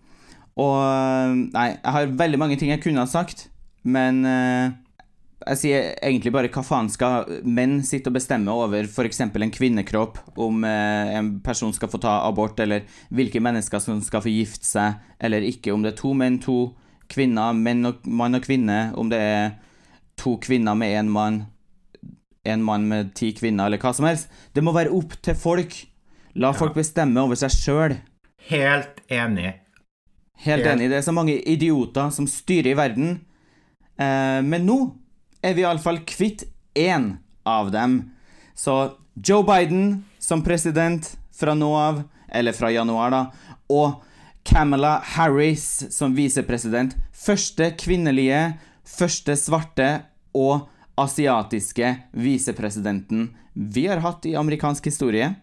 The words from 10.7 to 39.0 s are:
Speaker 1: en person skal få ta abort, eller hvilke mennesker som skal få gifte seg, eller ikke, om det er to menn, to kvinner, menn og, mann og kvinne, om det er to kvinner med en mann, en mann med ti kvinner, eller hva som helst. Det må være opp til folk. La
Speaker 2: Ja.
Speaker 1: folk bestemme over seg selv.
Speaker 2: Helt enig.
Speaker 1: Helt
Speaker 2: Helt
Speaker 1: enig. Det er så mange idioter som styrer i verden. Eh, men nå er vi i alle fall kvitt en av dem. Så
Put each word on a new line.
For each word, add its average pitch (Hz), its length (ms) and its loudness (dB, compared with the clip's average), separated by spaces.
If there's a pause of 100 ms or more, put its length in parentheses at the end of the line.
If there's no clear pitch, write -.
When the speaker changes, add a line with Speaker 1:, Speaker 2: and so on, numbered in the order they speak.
Speaker 1:
en 107 160 -2 (100)
person 113 320 -4
skal - 160 -6
få 113 80 -6
ta 110 140 0 (160)
abort, 107 340 -2
eller 104 220 -2 (260)
hvilke 120 320 0
mennesker 110 400 -2
som 107 180 -4
skal 104 220 -4
få 117 80 -2
gifte 107 380 -4
seg, 104 320 -2 (180)
eller 107 240 0
ikke, 104 320 -4
om 107 80 0
det 107 100 -2
er - 60 -14
to 139 160 -2
menn, 127 240 2
to 123 320 -2 (380)
kvinner, 117 440 2
menn 120 380 0
og, - 160 -10
mann 120 320 0
og 127 80 -10
kvinne, 113 480 0
om 113 160 -4
det 117 80 0
er 107 320 0 (640)
to 120 240 -2
kvinner 113 400 0
med 107 160 0
en 107 160 0
mann, 107 300 0 (1040)
en 110 160 -2
mann 107 260 0
med 107 200 -2 (100)
ti 110 160 -2
kvinner, 104 320 0
eller 104 160 0
hva 127 100 2
som 135 140 0
helst. 160 220 0 (260)
Det 143 100 2
må 165 80 2
være 165 220 2
opp 170 220 -2 (100)
til 165 80 2
folk. 175 400 0 (640)
La 131 160 2
Speaker 2:
Ja. - 20 0
Speaker 1:
folk 156 220 -2
bestemme 156 420 0
over 127 180 2
seg 135 140 -2
selv. 147 480 2 (520)
Speaker 2:
Helt 143 600 0
enig. 107 460 -2 (840)
Speaker 1:
Helt 143 240 0
Speaker 2:
Helt - 60 0
Speaker 1:
enig. 127 240 2
Det 139 80 2
er - 20 -2
så 139 120 -2
mange 160 280 0
idioter 147 720 0
som 143 160 -2
styrer 160 400 0
i 131 80 4
verden. 147 460 0 (760)
Eh, 135 460 0
men 165 240 0
nå 262 260 2 (500)
er 185 120 2
vi 175 60 2
i 180 40 2
alle 170 160 0
fall 170 240 0
kvitt - 380 -4 (320)
en 143 420 0 (300)
av 107 240 0
dem. 123 400 0 (440)
Så 135 400 -2 (200)